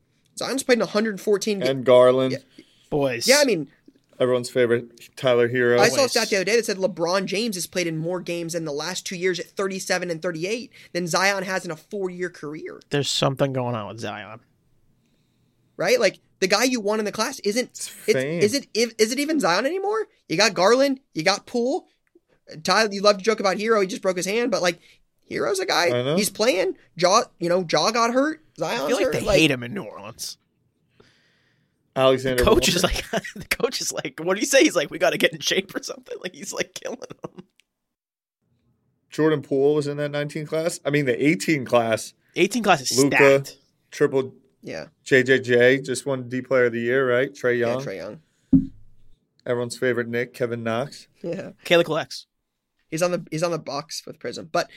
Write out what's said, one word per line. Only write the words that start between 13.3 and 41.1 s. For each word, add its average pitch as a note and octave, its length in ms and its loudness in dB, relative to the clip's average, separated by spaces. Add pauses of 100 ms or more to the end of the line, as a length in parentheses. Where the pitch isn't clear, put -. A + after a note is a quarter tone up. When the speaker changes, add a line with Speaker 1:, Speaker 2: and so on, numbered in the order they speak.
Speaker 3:
going B2 240 -4
on G#2 140 -8
with A2 100 -14
Zion. G#2 400 -10 (1400)
Speaker 1:
Right? G#3 240 0
Like, F#3+ 200 0 (200)
the F#3+ 80 2
guy G#3 160 2
you B3+ 160 0
want G#3 200 0
in A3 60 -4
the G3 60 -4
class A#3 280 -6
isn't, G#3+ 320 -2
Speaker 2:
It's - 160 -12 (200)
Speaker 1:
it's, - 60 2
Speaker 2:
fame. C#3+ 280 -2
Speaker 1:
is G#3 120 2
it, C#4 200 -4
if, A3+ 240 0
is A3 140 -6
it C4 80 -4
even D4 220 -2
Zion F#3+ 240 0
anymore? G4 420 -4 (220)
You D#3+ 80 -2
got G#3 160 2
Garland, B3+ 480 2 (120)
you D#3+ 100 -6
got F#3+ 220 0
Poole. B3+ 420 -4 (760)
Tyler, G#3+ 300 2
you G3+ 80 -6
love G#3 160 4
to F#3 60 -12
joke G#3+ 180 0
about F#3+ 160 0
Herro. G#3+ 240 2
He F#3+ 60 2
just G#3+ 140 -8
broke F#3 140 0
his F3 100 -4
hand, A#3 260 -2
but, E3+ 100 -2
like, F3 180 0 (500)
Herro's - 300 -2
a F4+ 60 -4
guy. - 220 2
Speaker 2:
I B2 160 2
know. C#3+ 120 0
Speaker 1:
He's G3+ 140 0
playing. A#3+ 480 0 (180)
Ja, F3+ 280 4 (160)
you E3+ 100 -2
know, F3+ 200 2
Ja D#3+ 220 2
got A#3 220 0
hurt. C#4 320 0 (120)
Zion's E3 260 -4
Speaker 3:
I - 40 -4
feel B3 80 2
like - 120 0
Speaker 1:
hurt. - 60 0
Speaker 3:
they - 120 -2
Speaker 1:
Like, G#3 140 4
Speaker 3:
hate D#3 120 6
him B2 120 -4
in A#2+ 100 -10
New D#3 100 -8
Orleans. G2 540 -14 (1600)
Speaker 2:
Alexander C3 460 2
Speaker 3:
The G3+ 60 6
coach - 180 4
is - 160 2
Speaker 2:
Walker. - 120 0 (180)
Speaker 3:
like, G#3+ 160 -2
<laughs> - 60 -18
the G3+ 100 -14 (100)
coach - 260 -4
is - 120 -4
like, - 280 -8
what F3+ 140 -2
do G#3+ 60 -4
you D4 40 -2
say? C#4 180 6
He's D#4 120 4
like, D3 160 0
"We D#3 80 -10
gotta D#3 180 2
get - 140 2
in D#3 80 -14
shape - 340 -4
or - 80 -6
something." - 400 -12
Like, F#3 140 -10
he's, - 160 -14
like, - 220 -6
killing - 260 -10 (240)
him. - 220 -18 (1600)
Speaker 2:
Jordan D3+ 320 0
Poole C#3+ 340 2
was C#3+ 120 0
in C#3+ 100 -6
that D3 140 -4
nineteen D3 340 -6
class. D#3+ 400 -4
I D3 40 -2
mean, D3 160 2
the B2+ 200 2